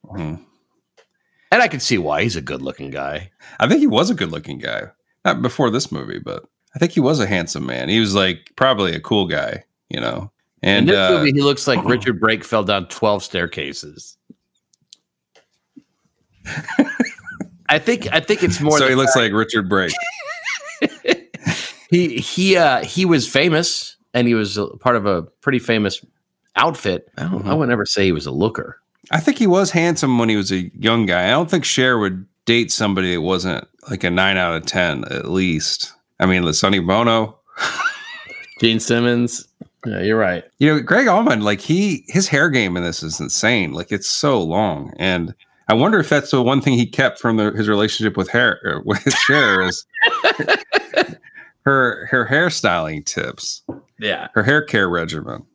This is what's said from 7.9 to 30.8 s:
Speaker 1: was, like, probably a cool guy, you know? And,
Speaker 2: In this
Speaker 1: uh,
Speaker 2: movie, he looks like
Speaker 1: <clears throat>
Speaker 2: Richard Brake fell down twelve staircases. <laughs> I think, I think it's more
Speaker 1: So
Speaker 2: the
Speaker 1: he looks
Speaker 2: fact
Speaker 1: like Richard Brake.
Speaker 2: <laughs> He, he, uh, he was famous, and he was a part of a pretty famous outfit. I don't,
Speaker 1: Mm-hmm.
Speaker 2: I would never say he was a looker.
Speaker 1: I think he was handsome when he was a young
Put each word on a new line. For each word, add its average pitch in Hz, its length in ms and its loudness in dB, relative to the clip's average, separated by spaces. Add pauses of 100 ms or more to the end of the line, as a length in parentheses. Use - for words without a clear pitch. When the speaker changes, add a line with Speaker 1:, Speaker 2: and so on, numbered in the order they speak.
Speaker 1:
was, 101 160 2
like, 92 400 0
probably 101 400 2
a 80 40 -6
cool 98 280 2
guy, 73 360 -4 (260)
you 62 120 -6
know? 58 300 -6 (320)
And, 101 260 4
Speaker 2:
In 185 60 6
this - 20 2 (120)
Speaker 1:
uh, - 100 4
Speaker 2:
movie, 143 140 2
he 143 80 2
looks 139 260 2
like 110 180 0
Speaker 1:
<clears throat> - 0 -
Speaker 2:
Richard 120 340 0
Brake 110 240 0
fell 107 200 -2
down 95 240 -2
twelve 104 360 0
staircases. 76 960 -8
<laughs> - 40 -20 (3500)
I 151 100 4
think, - 320 -2
I 160 80 2
think - 240 0
it's - 160 0
more 151 180 4
Speaker 1:
So 139 80 4
Speaker 2:
the 131 60 4
Speaker 1:
he 127 40 4
looks 135 180 4
Speaker 2:
fact 127 100 4
Speaker 1:
like 104 100 2
Richard 107 360 0
Brake. 95 240 2 (880)
Speaker 2:
<laughs> - 360 -2 (760)
He, 170 280 0
he, 185 340 2
uh, 147 300 4
he 180 180 -2
was 156 240 4
famous, 160 680 0 (160)
and 123 120 2
he 120 80 4
was 104 240 -2
a 101 80 -2 (120)
part 123 180 -2
of 101 100 -2
a 90 180 0 (180)
pretty 131 180 0
famous 110 420 -2 (540)
outfit. 117 600 0
I - 60 -8
don't, 90 160 -4
Speaker 1:
Mm-hmm. 98 100 -6
Speaker 2:
I - 40 0
would 156 140 0
never 113 180 0
say 98 200 0
he 92 80 4
was 73 120 -4
a 71 60 -6
looker. 92 480 -4 (320)
Speaker 1:
I 160 80 2
think 254 180 0
he 226 80 2
was 185 260 4
handsome 160 460 2
when 117 120 2
he 107 80 2
was 98 160 -2
a 92 200 -4
young 113 320 2